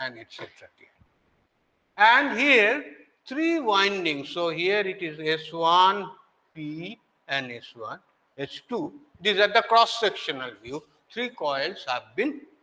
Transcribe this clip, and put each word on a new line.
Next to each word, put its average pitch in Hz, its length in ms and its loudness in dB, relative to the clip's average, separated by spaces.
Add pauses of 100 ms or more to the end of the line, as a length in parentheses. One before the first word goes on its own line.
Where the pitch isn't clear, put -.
and 123 180 -10
et 110 120 -20
cetera - 380 -20 (100)
there. - 100 -20 (1080)
And 233 420 6
here 262 460 4 (420)
three 320 340 -2
windings. 196 680 0
So 170 180 -4
here 180 320 0
it 190 220 -6
is 156 180 -10
S 156 320 -4
one, 180 580 4 (440)
P 160 440 -12 (300)
and 135 220 -4
S 120 240 -16
one, 120 240 -12 (380)
S 139 320 -10
two. 226 240 -6 (280)
These 190 180 0
are 202 100 4
the 214 200 4
cross-sectional 180 800 0 (120)
view. 135 200 -12 (300)
Three 240 160 -6
coils 156 600 -6
have 123 140 -4 (140)
been 269 240 -4 (220)